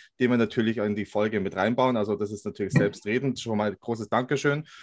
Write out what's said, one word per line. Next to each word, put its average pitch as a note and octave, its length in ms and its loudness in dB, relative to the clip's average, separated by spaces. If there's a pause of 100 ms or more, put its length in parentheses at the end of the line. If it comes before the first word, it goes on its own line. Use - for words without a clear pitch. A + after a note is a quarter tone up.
(200)
den B2 100 4
wir A#2+ 80 4
natürlich A2+ 380 2
in G#2 180 0
die G2+ 120 -2
Folge G#2+ 340 0
mit F#2+ 160 -4
reinbauen. A#2+ 400 2
Also G#2 180 0
das G#2 160 -4
ist G#2+ 160 -10
natürlich G2+ 260 -4
selbstredend. A2+ 680 0
Schon A2 180 -2
mal G#2 160 0
großes A2+ 340 -8
Dankeschön. C#3+ 560 0 (180)